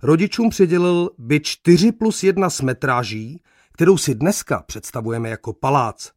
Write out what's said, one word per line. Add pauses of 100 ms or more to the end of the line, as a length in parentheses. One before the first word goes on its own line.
rodičům
přidělil
byt
čtyři
plus
jedna
s
metráží, (320)
kterou
si
dneska
představujeme
jako
palác.